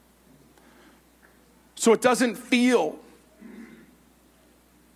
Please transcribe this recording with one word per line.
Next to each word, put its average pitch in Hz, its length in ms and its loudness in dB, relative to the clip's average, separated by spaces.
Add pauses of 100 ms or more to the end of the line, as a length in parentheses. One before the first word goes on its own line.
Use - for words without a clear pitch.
(1700)
So - 180 2
it - 120 2
doesn't 240 320 0
feel 240 640 -2 (2000)